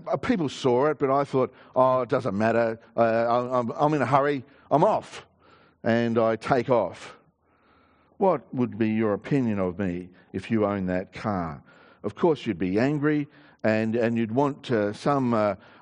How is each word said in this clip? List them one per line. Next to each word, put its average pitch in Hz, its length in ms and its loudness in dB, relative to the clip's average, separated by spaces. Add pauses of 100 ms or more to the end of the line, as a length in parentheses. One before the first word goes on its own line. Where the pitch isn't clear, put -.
(220)
people 180 280 -2
saw 127 380 2
it, 151 120 -2
but 135 120 0
I 139 120 2
thought, 131 300 -2 (220)
"Oh, 127 260 4
it 117 80 -6
doesn't 120 260 -2
matter. 113 440 2 (160)
Uh, 113 60 2 (280)
I'm, 123 220 0
I'm, 123 260 0
I'm 151 160 2
in 147 80 0
a 123 40 2
hurry. 139 380 2 (280)
I'm 143 120 4
off." 185 420 -2 (580)
And 117 340 2
I 113 180 2
take 123 340 0
off. 101 460 -2 (1000)
What 180 240 2 (120)
would 120 240 -2
be 110 120 0
your 110 240 0
opinion 110 460 -2
of 90 180 -2
me 90 320 -4 (240)
if - 160 -8
you 107 160 2
owned 98 240 -2
that 92 240 -4
car? 85 480 -6 (420)
Of 104 120 -6
course, 160 300 0
you'd 101 120 -4
be 92 220 -2
angry 147 480 0 (360)
and, 110 320 0
and 117 220 0
you'd 113 140 -2
want, 135 400 -2
uh, 104 220 0
some, 131 400 0
uh, 104 220 2 (260)